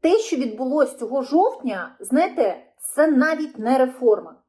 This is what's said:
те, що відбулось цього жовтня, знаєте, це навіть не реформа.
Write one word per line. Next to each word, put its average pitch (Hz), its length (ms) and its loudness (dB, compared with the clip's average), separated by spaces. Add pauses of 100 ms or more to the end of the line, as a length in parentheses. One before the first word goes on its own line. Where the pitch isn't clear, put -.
те, 359 180 2
що 349 180 -2
відбулось 254 600 -2
цього 247 240 -4
жовтня, 269 760 -2
знаєте, 285 640 -2 (120)
це - 280 0
навіть 302 520 0
не 240 200 0
реформа. 254 560 2 (140)